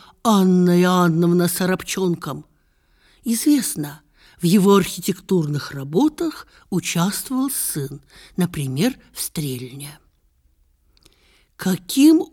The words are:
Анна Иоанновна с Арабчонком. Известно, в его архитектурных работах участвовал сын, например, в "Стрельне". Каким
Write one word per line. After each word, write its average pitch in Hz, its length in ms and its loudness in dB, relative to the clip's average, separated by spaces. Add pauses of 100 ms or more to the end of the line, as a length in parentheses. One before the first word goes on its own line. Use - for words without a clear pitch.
(240)
Анна 180 580 4
Иоанновна 175 680 2
с - 140 -6
Арабчонком. 175 880 -4 (800)
Известно, 226 760 -2 (360)
в 175 60 -2
его 196 300 4
архитектурных 175 960 -2
работах 190 760 -4 (240)
участвовал 202 800 -4
сын, 139 520 -8 (360)
например, 175 640 -2 (120)
в - 80 -14
"Стрельне". 139 800 -10 (1600)
Каким 294 760 4